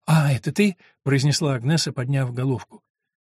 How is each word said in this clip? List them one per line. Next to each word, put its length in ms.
«А, 260
это 180
ты?» 260
произнесла 520
Агнеса, 380
подняв 400
головку. 500